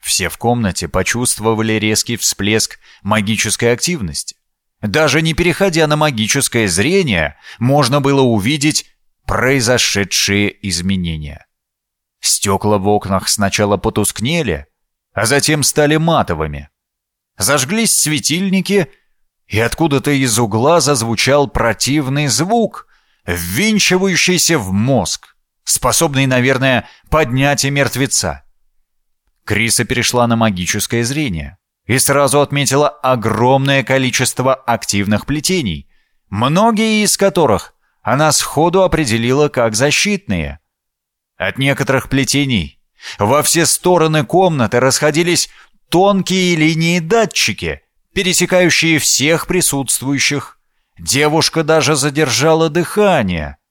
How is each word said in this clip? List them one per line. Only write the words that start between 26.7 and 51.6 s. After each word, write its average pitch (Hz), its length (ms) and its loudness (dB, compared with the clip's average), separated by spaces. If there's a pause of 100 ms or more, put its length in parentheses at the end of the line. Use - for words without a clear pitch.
поднять 139 540 2
и 139 60 0
мертвеца. 127 720 -2 (1000)
Криса 113 380 0
перешла 120 420 0
на 117 80 2
магическое 110 680 -2
зрение 117 520 -6 (300)
и 123 140 0
сразу 143 400 2
отметила 143 480 0
огромное 131 960 2
количество 131 680 0
активных 117 720 -2
плетений, 139 640 -4 (400)
многие 208 760 2
из - 120 -2
которых 160 580 2 (280)
она 123 300 2
сходу 170 500 0
определила 139 680 2
как 113 280 0
защитные. 113 840 -2 (760)
От 98 220 -4
некоторых 135 500 0
плетений 135 720 -2 (400)
во 127 240 2
все 165 220 2
стороны 160 580 2
комнаты 147 560 2
расходились 151 680 0 (420)
тонкие 185 680 2
линии-датчики, 165 1300 0 (320)
пересекающие 175 840 2
всех 147 480 0
присутствующих. 139 1120 -4 (400)
Девушка 147 640 0